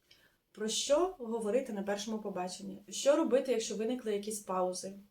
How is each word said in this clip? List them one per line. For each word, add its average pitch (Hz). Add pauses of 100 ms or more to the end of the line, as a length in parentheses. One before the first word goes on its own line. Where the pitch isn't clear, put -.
(520)
Про 214
що 302
говорити 226
на 202
першому 202
побаченні? 196
Що 269
робити, 269
якщо 220
виникли 226
якісь 208
паузи? 185 (180)